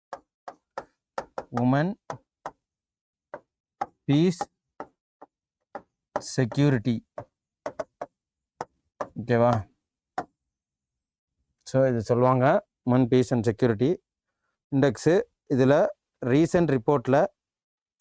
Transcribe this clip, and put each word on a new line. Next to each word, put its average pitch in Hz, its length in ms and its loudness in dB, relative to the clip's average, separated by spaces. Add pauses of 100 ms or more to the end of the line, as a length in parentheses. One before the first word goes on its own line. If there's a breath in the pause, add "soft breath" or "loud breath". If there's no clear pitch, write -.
(1600)
Women, 135 400 0 (2250)
Peace, 165 280 2 (2000)
Security, 127 680 -2 (2250)
ஓகேவா? 120 420 0 (2000)
So, 135 240 0
இது 120 140 0
சொல்லுவாங்க, 127 640 2 (240)
Women, 123 40 4
Peace 127 380 2
and 120 180 0
Security 117 520 0 (760)
இண்டெக்ஸு. 139 460 2 (320)
இதுல 135 340 4 (380)
ரீசென்ட் 143 280 2
ரிப்போர்ட்ல 143 720 2 (760)